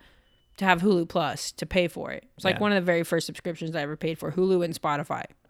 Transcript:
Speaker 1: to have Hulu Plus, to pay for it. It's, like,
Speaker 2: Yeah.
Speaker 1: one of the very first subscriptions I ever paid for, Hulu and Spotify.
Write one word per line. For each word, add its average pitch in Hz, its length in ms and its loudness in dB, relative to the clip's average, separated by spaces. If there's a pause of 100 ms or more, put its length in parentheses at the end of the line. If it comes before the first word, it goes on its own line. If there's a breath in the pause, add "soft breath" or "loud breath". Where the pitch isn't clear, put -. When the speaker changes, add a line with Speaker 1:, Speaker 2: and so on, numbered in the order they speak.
(560)
Speaker 1:
to 196 80 -4
have 175 160 4
Hulu 180 280 4
Plus, - 440 -2
to - 140 -8
pay 180 200 2
for - 260 -8
it. - 120 -12 (120)
It's, - 80 -10
like, 190 120 2
Speaker 2:
Yeah. - 60 -6
Speaker 1:
one 208 100 2
of 202 40 4
the 180 100 2
very 170 160 4
first 165 240 -2
subscriptions 165 500 -8
I 147 60 -2
ever 151 140 -6
paid 165 220 -6
for, 156 140 -6
Hulu 185 320 4
and 160 100 -2
Spotify. - 500 -4 (260)